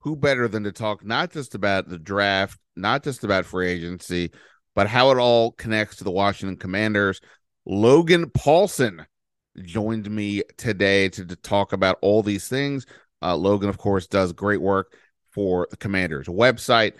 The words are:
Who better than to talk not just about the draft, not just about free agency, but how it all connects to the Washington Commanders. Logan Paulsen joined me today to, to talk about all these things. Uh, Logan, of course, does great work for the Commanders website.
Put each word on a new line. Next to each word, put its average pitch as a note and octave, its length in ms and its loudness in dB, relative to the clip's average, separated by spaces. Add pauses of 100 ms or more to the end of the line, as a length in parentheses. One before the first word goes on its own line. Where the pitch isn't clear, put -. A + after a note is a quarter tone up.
Who D3+ 160 -6
better C3+ 320 0
than G#2 160 -6
to G2+ 80 -6
talk G#2+ 300 -6
not B2+ 300 -4
just D3 220 -14
about G2 340 -2
the F2 80 -12
draft, G2 600 0 (180)
not A2 260 -2
just C3 220 -8
about F#2+ 220 0
free F2+ 220 -4
agency, F2 640 -6 (420)
but G2+ 120 2
how B2 260 4
it B2+ 40 4
all A#2+ 360 4
connects A2 440 -4
to - 80 -20
the G2 60 -4
Washington G2 480 -2
Commanders. G2+ 640 -2 (420)
Logan D#3+ 640 4
Paulsen C3+ 800 0 (560)
joined G#2 480 -4
me G#2 320 -4 (160)
today G2 500 2
to, F#2 160 -8
to F2 120 -12
talk G2+ 360 -2
about F#2+ 300 2
all G#2 200 4
these G2+ 260 -4
things. C#3 360 -4 (380)
Uh, F2 120 0
Logan, G2 360 0
of F#2 80 -6
course, G2 280 -2
does F#2 280 0
great G2+ 260 -2
work F#2+ 340 -2 (360)
for F2+ 400 -2
the - 80 -18
Commanders F2+ 480 -4
website. A2+ 720 2